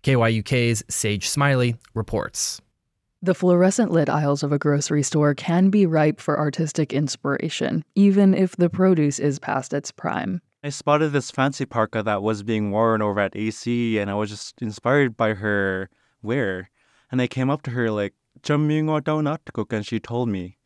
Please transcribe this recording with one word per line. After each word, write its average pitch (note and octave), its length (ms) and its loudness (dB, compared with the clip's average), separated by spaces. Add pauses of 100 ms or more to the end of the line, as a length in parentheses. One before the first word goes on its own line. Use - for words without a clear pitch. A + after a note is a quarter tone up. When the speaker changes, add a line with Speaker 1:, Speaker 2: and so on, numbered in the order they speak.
Speaker 1:
K C3+ 120 4
Y A2+ 120 4
U A2 160 0
K's A#2 460 0
Sage G#2 380 -2
Smiley C3 480 2 (200)
reports. - 640 -6 (600)
Speaker 2:
The F3+ 140 0
fluorescent F#3 560 4
lit D#3+ 160 2
aisles D3 360 0
of C#3+ 100 0
a C#3+ 40 2
grocery D3 460 0
store D3 320 2
can F3+ 340 2
be G3+ 160 4
ripe D#3 360 2
for - 180 -2
artistic D3+ 540 -2
inspiration, - 920 -2 (100)
even G3 400 6
if F#3+ 220 0
the F3 140 2
produce E3+ 500 2
is D3 200 -2
past - 340 -6
its - 180 -6
prime. - 500 -6 (220)
Speaker 3:
I C#3+ 60 -6
spotted D3+ 400 2
this C#3+ 200 -2
fancy C3+ 360 -2
parka A2 360 -2
that G2+ 220 -2
was G#2 200 -2
being G#2+ 280 -2
worn A2 300 2
over G#2 180 0
at G2 160 -2
A G#2+ 160 -4
C, A#2+ 460 -2
and G2+ 120 -2
I G2 40 -4
was G#2 160 -4
just - 320 -14
inspired A#2+ 560 0
by A2 160 0
her G2 560 -2 (320)
wear. G2+ 480 -4 (420)
And B2+ 100 -2
I B2 60 0
came C3 220 -2
up C#3 140 -2
to B2+ 80 -8
her A#2 200 -2
like, G2+ 220 -4 (280)
"Jammingo D3+ 640 0
daw D#3 160 -2
na D3+ 160 -2 (100)
tukuk," - 280 -6
and G#2 120 -4
she A2+ 140 -6
told A#2 300 -4
me. F#2+ 360 -8